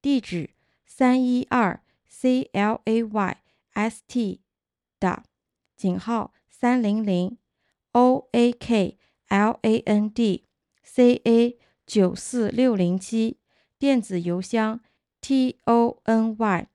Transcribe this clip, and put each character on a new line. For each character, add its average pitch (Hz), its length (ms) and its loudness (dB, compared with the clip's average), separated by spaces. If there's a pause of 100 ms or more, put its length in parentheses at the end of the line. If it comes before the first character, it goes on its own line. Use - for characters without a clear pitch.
地 277 200 0
址 170 300 -8 (340)
三 254 380 2
一 247 260 0
二 220 320 0 (260)
C 254 460 -2
L 208 320 -2
A 226 180 0
Y 208 340 -4 (360)
S 214 340 -6
T 214 340 -4 (580)
的 - 240 -2 (520)
井 185 240 -2
号 220 340 -6 (140)
三 247 340 0
零 214 240 -2
零 185 320 -2 (540)
O 254 400 2
A 240 220 2
K 220 440 -2 (300)
L 208 340 0
A 220 180 2
N 214 300 0
D 214 360 -2 (360)
C 247 440 4
A 233 320 2 (280)
九 185 300 2
四 233 320 -4
六 247 280 2
零 180 220 0
七， 226 400 -4 (400)
电 269 240 2
子 180 200 -6
邮 175 200 -4
箱 220 380 -4 (400)
T 262 460 -2
O 233 380 2
N 220 340 0
Y 208 380 -2